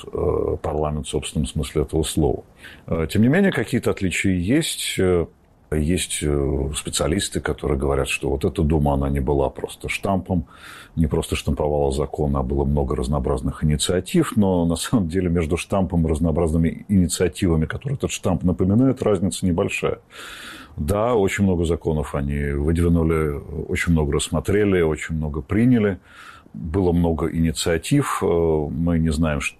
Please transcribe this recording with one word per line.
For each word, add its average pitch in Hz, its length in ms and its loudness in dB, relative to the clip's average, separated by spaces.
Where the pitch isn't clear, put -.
а, 78 440 0
парламент 76 500 -2
в - 40 -10
собственном 73 360 -2
смысле 73 360 -2
этого 78 200 -2
слова. 73 420 0
А, 82 200 -2
тем 95 160 0
не 117 60 6
менее, 185 240 4
какие-то 113 380 -2
отличия 95 440 0
есть. 110 640 -2
Есть, 78 520 -2
э, 71 520 0
специалисты, - 680 -2
которые 71 380 -2
говорят, 67 300 0
что - 220 -4
вот 69 160 -2
эта 90 160 0
Дума, 73 320 2
она 69 160 0
не 69 100 0
была 67 300 0
просто - 400 -10
штампом, 95 560 -2
не 80 100 2
просто 82 300 0
штамповала 73 560 0
закон, 69 440 -2
а 67 60 0
было 69 220 0
много 71 320 0
разнообразных 69 680 -2
инициатив, 90 760 0
но 95 280 4
на 82 120 2
самом 101 320 0
деле 90 200 0
между 85 300 0
штампом 90 480 0
и 78 40 0
разнообразными 80 800 0
инициативами, 87 800 2
которые - 320 -6
этот 87 140 -4
штамп 90 320 -2
напоминает, 101 580 2
разница 95 420 0
небольшая. 92 540 0
Да, 104 360 0
очень 98 300 2
много 87 220 2
законов 78 480 -2
они 71 380 -2
выдвинули, 80 880 2
очень 92 240 -2
много 76 220 2
рассмотрели, 92 640 2
очень 80 360 0
много 78 260 -4
приняли. 104 560 2
Было 87 380 0
много 82 380 2
инициатив. 85 920 0
Э, 95 40 2
мы 82 720 2
не 80 140 2
знаем, 73 300 0
ш-, - 180 -6